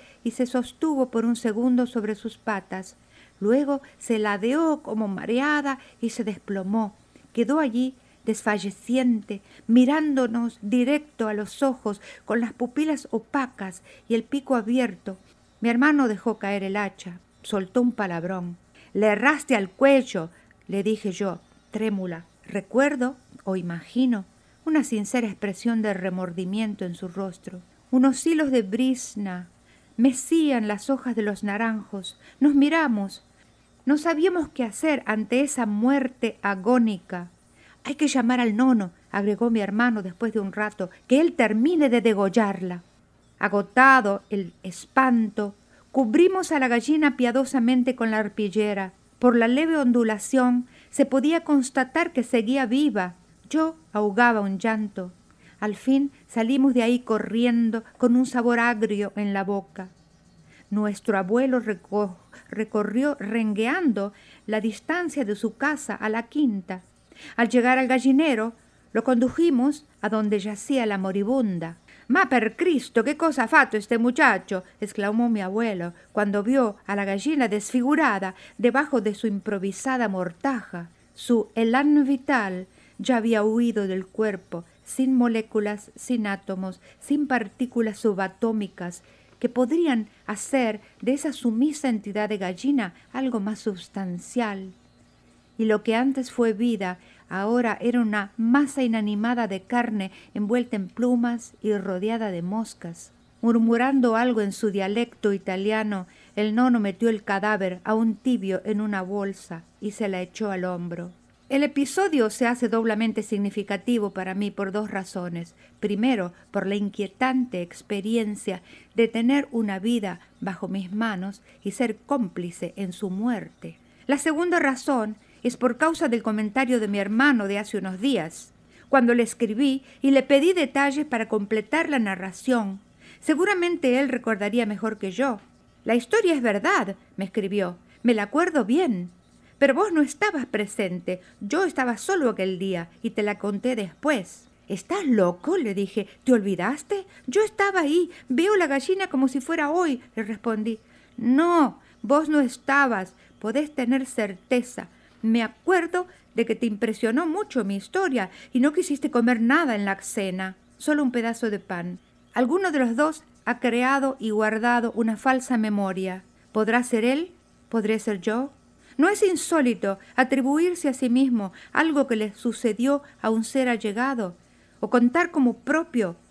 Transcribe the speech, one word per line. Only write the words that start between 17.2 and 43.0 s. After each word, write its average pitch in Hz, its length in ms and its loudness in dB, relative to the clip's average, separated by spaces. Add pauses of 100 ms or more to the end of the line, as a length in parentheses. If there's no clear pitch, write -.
soltó 196 400 -2
un 247 120 2
palabrón. 175 640 -6 (360)
"Le 208 140 2
erraste 254 480 2
al 196 140 0
cuello", 254 600 4 (380)
le 196 160 -4
dije 208 300 -2
yo, 180 260 -4 (320)
trémula. 190 540 -4 (200)
Recuerdo, 254 680 0 (300)
o 190 100 -2
imagino, 190 680 -2 (400)
una 311 180 2
sincera 226 440 -2
expresión 214 540 -4
de 214 120 0
remordimiento 185 880 -6
en 175 120 -8
su 185 120 -12
rostro. 180 540 -10 (300)
Unos 262 360 4
hilos 311 240 2
de 247 120 4
brizna 202 840 -4 (480)
mecían 262 720 2
las 208 220 -4
hojas 262 260 -2
de 220 60 -2
los 208 220 -4
naranjos. 208 760 -6 (220)
Nos 285 140 6
miramos. 277 680 2 (640)
No 285 120 4
sabíamos 330 520 0
qué - 140 -4
hacer 269 420 -2
ante 220 360 0
esa 269 240 -2
muerte 240 760 0
agónica. 196 880 0 (560)
"Hay 285 100 -6
que 302 120 2
llamar 247 340 2
al 220 160 2
nono", 233 340 4 (200)
agregó 208 380 0
mi 226 120 2
hermano 214 400 0
después 202 320 -6
de 220 60 0
un 196 120 -6
rato, 208 380 -6 (180)
"que 269 140 6
él 339 120 2
termine 254 560 2
de 233 120 2
degollarla". 196 800 2 (560)